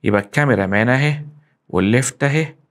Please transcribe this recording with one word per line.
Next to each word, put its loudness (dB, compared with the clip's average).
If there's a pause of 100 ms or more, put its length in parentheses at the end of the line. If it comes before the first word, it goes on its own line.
يبقى 2
الكاميرا 0
مان 0
اهي، 0 (440)
والليفت -2
اهي -2 (160)